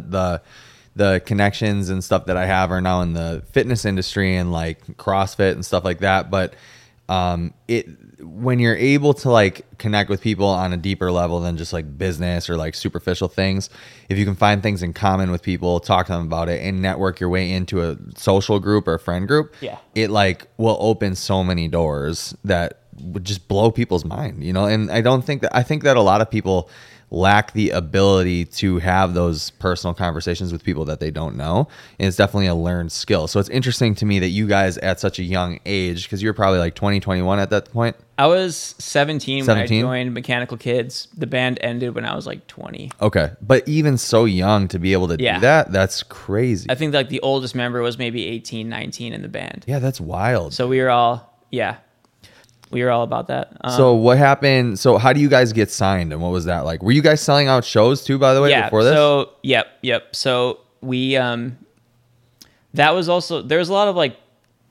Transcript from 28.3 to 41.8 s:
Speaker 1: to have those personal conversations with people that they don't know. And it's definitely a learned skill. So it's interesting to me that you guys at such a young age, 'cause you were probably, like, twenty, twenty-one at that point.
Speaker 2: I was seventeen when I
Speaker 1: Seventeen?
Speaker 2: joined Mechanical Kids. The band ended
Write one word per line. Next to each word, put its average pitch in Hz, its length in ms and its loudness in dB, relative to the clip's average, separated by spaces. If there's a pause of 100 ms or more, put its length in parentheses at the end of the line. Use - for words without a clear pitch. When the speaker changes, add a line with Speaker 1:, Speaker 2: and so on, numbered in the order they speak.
Speaker 1:
to 92 340 -2
have 90 360 2
those 85 360 -2
personal 90 440 -4
conversations 85 580 -4
with 82 120 -8
people 80 200 -4
that 76 160 -6
they 78 100 -4
don't 76 260 -6
know. 85 320 -2 (300)
And 98 100 0
it's 90 80 -4
definitely 98 300 2
a 87 80 2
learned 85 380 -4
skill. 82 360 -2
So 107 120 0
it's 95 100 -2
interesting 123 460 0
to 107 100 -2
me 101 140 2
that 92 80 0
you 104 200 0
guys 98 300 2
at 92 220 -2
such - 180 -2
a 92 40 -4
young 90 440 -4
age, 92 420 -4
'cause 101 140 -6
you 110 60 0
were 107 60 -2
probably, 95 260 2
like, 85 140 0
twenty, 101 260 0
twenty-one 92 400 0
at 98 100 -2
that 104 220 -2
point. 117 220 -2 (240)
Speaker 2:
I 139 80 4
was 180 520 0
seventeen 143 680 -2
when 113 100 4
I 113 40 0
Speaker 1:
Seventeen? 117 220 0
Speaker 2:
joined 127 320 -4
Mechanical 123 420 -4
Kids. 123 600 -4
The 156 100 -6
band 127 360 -2
ended 120 320 -4